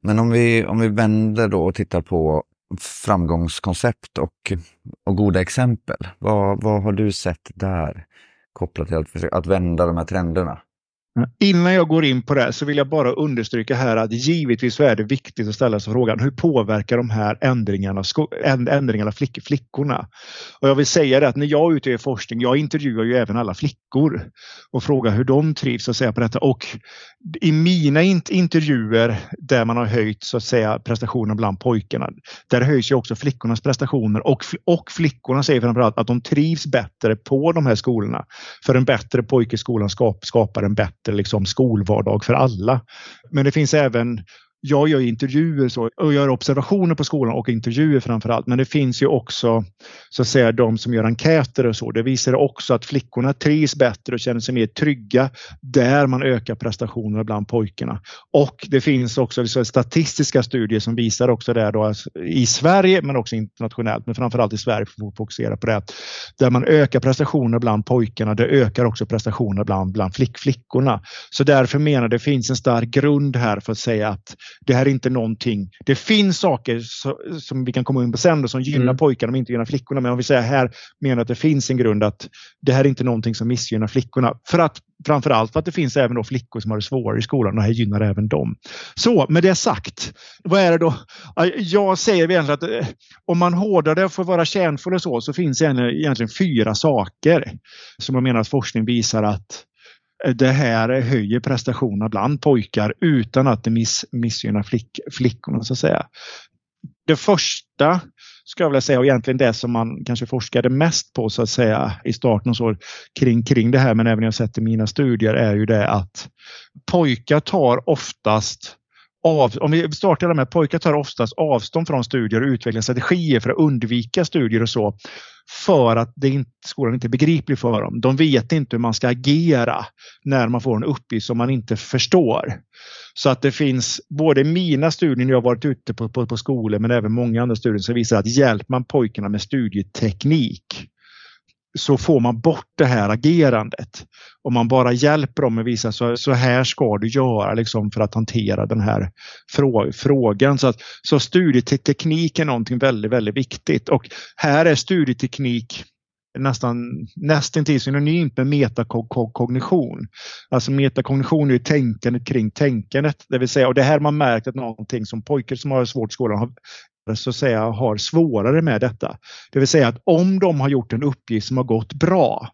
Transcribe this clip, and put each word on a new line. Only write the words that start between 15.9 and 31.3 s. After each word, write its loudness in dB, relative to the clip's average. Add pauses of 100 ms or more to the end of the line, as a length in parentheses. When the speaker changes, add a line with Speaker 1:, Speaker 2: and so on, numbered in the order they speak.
Speaker 2:
frågan, 0
hur 0
påverkar 0
de -2
här -2
ändringarna -2
sko-, -4 (160)
änd-, 0
ändringarna 0
flick-, -8
flickorna? -4 (520)
Och 4
jag 6
vill 2
säga 4
det 4
att -2
när -2
jag 2
är 2
ute -4
i 0
forskning, -6
jag 2
intervjuar -2
ju 0
även 0
alla -4
flickor -2 (500)
och -4
frågar 0
hur 2
de 2
trivs, -4
så -4
att -2
säga, 0
på -2
detta. -2
Och 0 (720)
i 2
mina 2
int-, 2
intervjuer 2 (220)
där 2
man -2
har -2
höjt, -2
så -6
att -2
säga, 0
prestationen -4